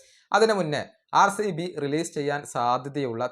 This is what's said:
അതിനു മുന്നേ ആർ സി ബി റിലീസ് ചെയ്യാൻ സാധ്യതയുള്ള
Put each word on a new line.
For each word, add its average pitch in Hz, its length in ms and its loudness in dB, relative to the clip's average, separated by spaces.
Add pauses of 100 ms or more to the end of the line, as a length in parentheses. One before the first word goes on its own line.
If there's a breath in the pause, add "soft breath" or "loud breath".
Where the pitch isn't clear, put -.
(340 soft breath)
അതിനു 214 200 6
മുന്നേ 151 320 -2 (280)
ആർ 180 160 6
സി 202 220 -2
ബി 175 320 -6
റിലീസ് 160 300 -2
ചെയ്യാൻ 147 320 -4
സാധ്യതയുള്ള 127 880 -2